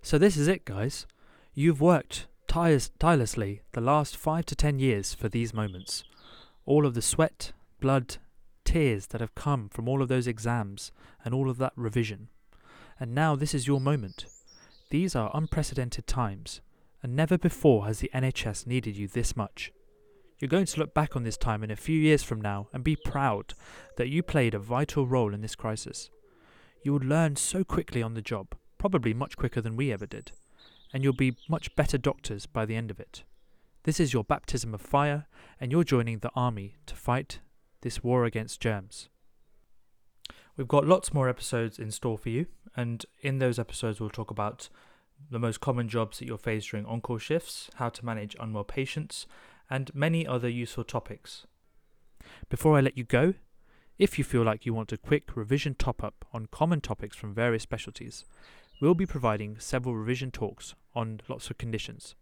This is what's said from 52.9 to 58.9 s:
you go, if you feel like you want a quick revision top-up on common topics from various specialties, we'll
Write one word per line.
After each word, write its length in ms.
you 80
go, 280
if 200
you 80
feel 180
like 220
you 80
want 180
a 60
quick 400
revision 360
top-up 600
on 180
common 300
topics 340
from 180
various 300
specialties, 640
we'll 120